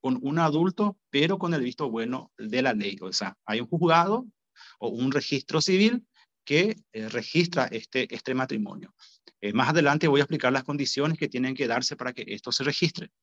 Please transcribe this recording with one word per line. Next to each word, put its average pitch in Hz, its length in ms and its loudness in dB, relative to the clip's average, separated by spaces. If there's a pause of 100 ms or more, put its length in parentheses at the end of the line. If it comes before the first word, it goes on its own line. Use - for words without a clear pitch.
con 127 220 0
un 147 160 0
adulto, 175 580 2 (140)
pero 165 260 2
con 175 160 -2
el 143 80 0
visto 123 300 -4
bueno 117 480 -6
de 110 240 -2
la 127 100 2
ley. 101 280 -4
O 92 120 -10
sea, 98 320 -6
hay 110 140 -2
un 123 80 -6
juzgado 175 580 4 (540)
o 113 100 -4
un 123 220 0
registro 147 500 -2
civil 214 460 4 (360)
que, 180 320 2 (160)
eh, 110 160 -10
registra 143 580 0
este, - 480 -6
este - 200 -6
matrimonio. 110 640 -6 (440)
Eh, 104 140 -4
más 127 160 4
adelante 156 380 4
voy 143 140 6
a - 20 2
explicar 131 280 0
las 131 120 0
condiciones 143 560 -2
que 120 100 -4
tienen 127 240 -4
que 131 140 -4
darse 117 280 -2
para 123 180 -8
que 123 140 -12
esto 104 240 -10
se 135 120 -4
registre - 480 -4 (120)